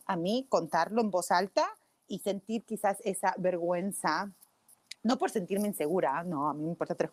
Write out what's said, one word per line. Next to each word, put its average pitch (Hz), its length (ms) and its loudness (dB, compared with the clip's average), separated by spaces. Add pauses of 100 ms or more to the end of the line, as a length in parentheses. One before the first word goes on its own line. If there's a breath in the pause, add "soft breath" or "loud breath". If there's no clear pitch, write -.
a 190 80 0
mí 208 340 -2
contarlo 175 520 0
en 214 100 0
voz 180 180 0
alta 208 460 2 (320)
y 196 120 -6
sentir 214 440 -4
quizás 202 400 -2
esa 190 340 0
vergüenza, 180 960 2 (720)
no 233 140 4
por 370 120 0
sentirme 202 380 0
insegura, 160 560 0
no, 151 260 -2
a 143 40 0
mí 151 100 -6
me 160 60 -2
importa 165 260 -4
tres 156 180 -2